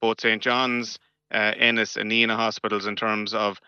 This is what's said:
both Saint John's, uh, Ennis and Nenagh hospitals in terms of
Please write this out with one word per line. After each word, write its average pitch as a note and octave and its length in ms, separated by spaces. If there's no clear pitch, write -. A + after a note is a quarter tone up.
both A2+ 200
Saint A2 220
John's, B2 560
uh, G#2+ 240
Ennis A#2 400
and G#2+ 140
Nenagh A2+ 240
hospitals G#2+ 520
in G#2 100
terms G#2+ 360
of G#2 360